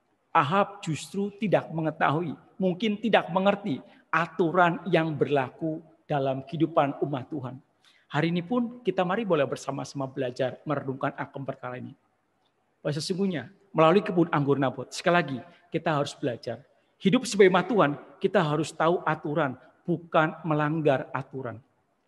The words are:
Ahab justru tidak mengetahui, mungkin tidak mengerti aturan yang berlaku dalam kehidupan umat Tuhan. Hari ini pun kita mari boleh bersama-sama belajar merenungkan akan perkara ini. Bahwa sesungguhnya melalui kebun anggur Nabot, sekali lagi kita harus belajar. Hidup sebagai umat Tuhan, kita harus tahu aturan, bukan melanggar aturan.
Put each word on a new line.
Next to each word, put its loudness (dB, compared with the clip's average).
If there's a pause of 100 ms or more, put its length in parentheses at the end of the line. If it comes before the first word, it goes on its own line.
(320)
Ahab 2
justru -6
tidak 0
mengetahui, 0 (240)
mungkin 0
tidak 2
mengerti 0 (240)
aturan 2
yang 2
berlaku -2 (240)
dalam -2
kehidupan 0
umat -6
Tuhan. -10 (480)
Hari 0
ini 0
pun -2
kita 0
mari -2
boleh 4
bersama-sama -6
belajar -4
merenungkan -4
akan -10
perkara -10
ini. -12 (840)
Bahwa -4
sesungguhnya -4 (240)
melalui 6
kebun 0
anggur 2
Nabot, -2
sekali 0
lagi -2 (300)
kita -2
harus -2
belajar. -8 (400)
Hidup 2
sebagai 6
umat 2
Tuhan, 4 (320)
kita 2
harus 0
tahu 0
aturan, -2 (240)
bukan 0
melanggar 0
aturan. -8 (480)